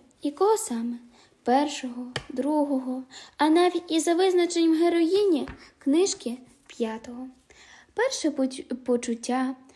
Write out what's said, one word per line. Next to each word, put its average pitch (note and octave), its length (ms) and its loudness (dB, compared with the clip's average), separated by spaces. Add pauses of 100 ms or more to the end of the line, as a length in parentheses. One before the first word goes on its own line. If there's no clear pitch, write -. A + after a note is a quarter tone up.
(220)
якого F#4+ 340 2
саме, A#3+ 400 -6 (460)
першого, B3 640 0 (220)
другого, C4 760 -2 (340)
а D4+ 120 2
навіть F4 400 4
і D#4+ 120 0
за E4+ 140 0
визначенням F4 600 2
героїні E4+ 720 2 (300)
книжки C#4+ 580 0 (300)
п'ятого. A#3+ 640 -8 (680)
Перше A4+ 360 0
поч-, C4 440 -4
почуття, B3 840 -2 (200)